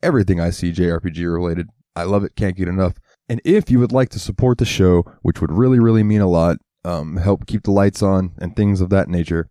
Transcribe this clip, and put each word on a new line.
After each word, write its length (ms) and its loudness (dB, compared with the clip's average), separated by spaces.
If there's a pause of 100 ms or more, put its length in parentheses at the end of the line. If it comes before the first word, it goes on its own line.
everything 400 0
I 100 0
see 200 -4
J 200 0
R 100 -4
P 100 -8
G 160 -8
related. 440 -4 (260)
I 80 -6
love 180 0
it. 140 -8
Can't 200 -4
get 120 -4
enough. 260 -2 (340)
And 160 -4
if 240 2
you 120 4
would 120 0
like 180 0
to 100 -10
support 380 0
the 60 2
show, 380 2 (200)
which 180 -2
would 120 -2
really, 280 4
really 240 4
mean 160 2
a 80 2
lot, 300 2 (260)
um, 320 -6
help 300 0
keep 180 -6
the 80 0
lights 280 2
on 380 0
and 160 -10
things 260 0
of 100 0
that 180 2
nature 420 -2